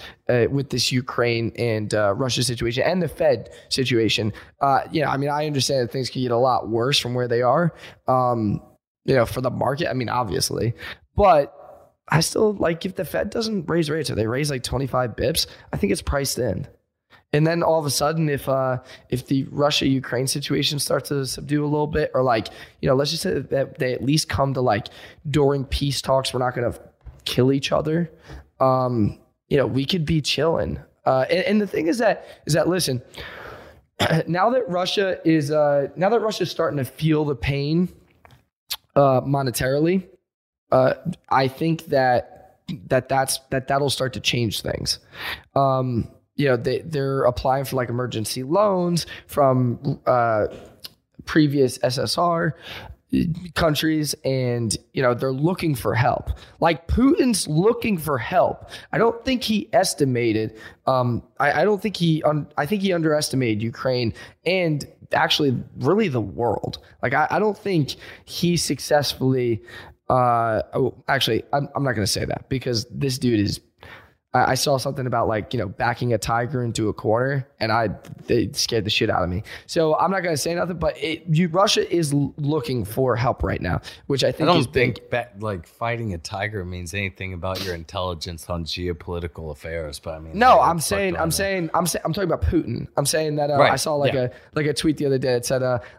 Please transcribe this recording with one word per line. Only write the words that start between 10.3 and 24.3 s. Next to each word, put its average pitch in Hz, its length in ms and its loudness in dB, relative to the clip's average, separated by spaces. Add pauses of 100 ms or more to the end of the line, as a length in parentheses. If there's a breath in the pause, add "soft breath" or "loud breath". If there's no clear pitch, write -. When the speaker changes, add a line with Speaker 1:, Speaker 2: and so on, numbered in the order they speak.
Speaker 1:
but 175 400 6 (540)
I 156 100 4
still, 208 360 2
like, 170 300 -2
if 185 100 -6
the 180 100 -6
Fed 165 240 -4
doesn't 214 400 -4
raise 160 200 0
rates 151 200 -2
or 127 60 -4
they 110 120 0
raise, 143 240 -2
like, 127 120 -4
twenty-five 127 520 -2
bips, - 320 0 (240 loud breath)
I - 60 -6
think 202 160 0
it's - 80 -2
priced 139 380 -2
in. 117 280 -4 (680 soft breath)
And 151 140 4
then 170 160 2
all 165 160 4
of 147 60 -2
a 143 40 -2
sudden, 156 380 0
if, 139 220 -2
uh, 131 300 0 (280 loud breath)
if 127 200 -4
the 135 240 0
Russia-Ukraine 135 760 0
situation 143 520 -2
starts 139 280 -2
to 139 180 -2
subdue 147 380 -4
a - 20 -2
little 151 220 0
bit, 151 260 -2
or, 127 100 2
like, 117 260 2 (320 loud breath)
you - 80 0
know, 131 60 4
let's 139 160 0
just 165 120 -6
say 180 160 -2
that 135 400 -4
they 127 140 -2
at - 100 -6
least 143 240 2
come 139 280 0